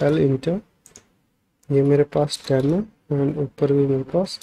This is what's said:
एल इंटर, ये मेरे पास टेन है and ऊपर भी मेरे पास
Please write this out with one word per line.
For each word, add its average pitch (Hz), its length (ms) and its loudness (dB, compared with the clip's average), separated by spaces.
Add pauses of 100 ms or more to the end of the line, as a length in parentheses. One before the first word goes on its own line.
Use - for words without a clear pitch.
एल 151 160 2
इंटर, 151 420 -2 (1080)
ये 139 140 2
मेरे 143 200 4
पास 147 460 -2
टेन 139 260 2
है 202 80 -2 (300)
and 143 260 -2
ऊपर 143 340 -2
भी 143 140 4
मेरे 135 160 0
पास 170 400 -4